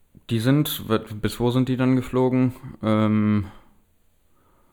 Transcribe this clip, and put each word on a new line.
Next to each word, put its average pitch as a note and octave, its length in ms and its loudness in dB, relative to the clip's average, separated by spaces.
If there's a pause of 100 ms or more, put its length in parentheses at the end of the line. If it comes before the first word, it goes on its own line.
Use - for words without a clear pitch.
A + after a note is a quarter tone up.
(300)
die A2+ 100 0
sind, C3 500 0
w-, A2 100 2 (220)
bis - 180 -4
wo A#2+ 120 0
sind B2+ 180 0
die B2+ 80 0
dann B2+ 180 2
geflogen? B2+ 580 0 (300)
Ähm, G#2+ 640 2 (1300)